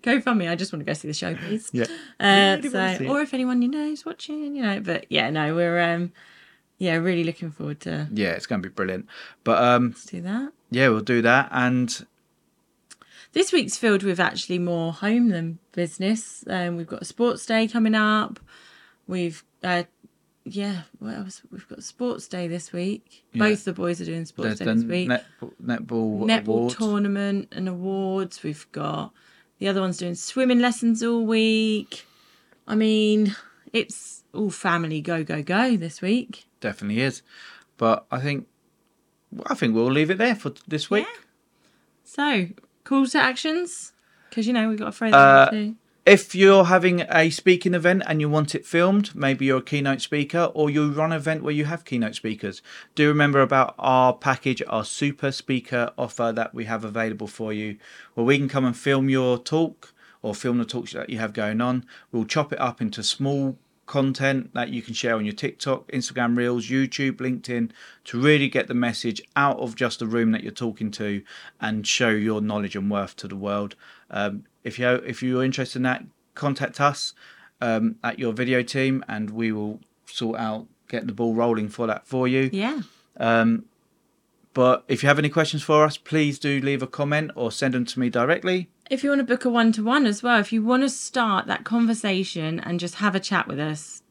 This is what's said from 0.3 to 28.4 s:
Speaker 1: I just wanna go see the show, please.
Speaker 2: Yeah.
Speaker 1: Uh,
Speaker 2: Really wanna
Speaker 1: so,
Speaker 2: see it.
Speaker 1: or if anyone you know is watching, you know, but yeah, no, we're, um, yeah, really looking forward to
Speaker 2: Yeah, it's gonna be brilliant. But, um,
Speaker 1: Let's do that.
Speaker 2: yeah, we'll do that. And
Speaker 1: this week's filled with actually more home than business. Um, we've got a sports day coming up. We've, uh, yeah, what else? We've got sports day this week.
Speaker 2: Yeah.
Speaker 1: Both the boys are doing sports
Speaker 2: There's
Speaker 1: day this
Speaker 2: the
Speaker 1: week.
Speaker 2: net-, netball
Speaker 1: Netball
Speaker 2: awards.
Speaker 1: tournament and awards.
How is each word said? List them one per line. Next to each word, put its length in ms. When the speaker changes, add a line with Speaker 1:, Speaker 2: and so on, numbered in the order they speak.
Speaker 1:
I 60
just 180
wanna 120
go 80
see 160
the 60
show, 200
please. 380
Speaker 2:
Yeah. 120
Speaker 1:
Uh, 360
Speaker 2:
Really 120
wanna 240
Speaker 1:
so, 60
Speaker 2:
see 80
it. 20
Speaker 1:
or 140
if 120
anyone 280
you 60
know 180
is 180
watching, 500
you 80
know, 180
but 280
yeah, 220
no, 260
we're, 240
um, 320
yeah, 180
really 280
looking 260
forward 300
to 320
Speaker 2:
Yeah, 200
it's 140
gonna 160
be 60
brilliant. 380
But, 220
um, 240
Speaker 1:
Let's 160
do 160
that. 320
Speaker 2:
yeah, 180
we'll 120
do 220
that. 280
And 560
Speaker 1:
this 200
week's 260
filled 240
with 180
actually 380
more 340
home 380
than 280
business. 760
Um, 300
we've 100
got 160
a 40
sports 400
day 200
coming 300
up. 420
We've, 340
uh, 180
yeah, 360
what 160
else? 260
We've 180
got 140
sports 460
day 200
this 240
week. 600
Speaker 2:
Yeah. 160
Speaker 1:
Both 160
the 80
boys 280
are 40
doing 220
sports 320
Speaker 2:
There's 0
Speaker 1:
day 60
this 80
Speaker 2:
the 60
Speaker 1:
week. 200
Speaker 2:
net-, 160
netball 640
Speaker 1:
Netball 220
Speaker 2:
awards. 300
Speaker 1:
tournament 760
and 160
awards. 760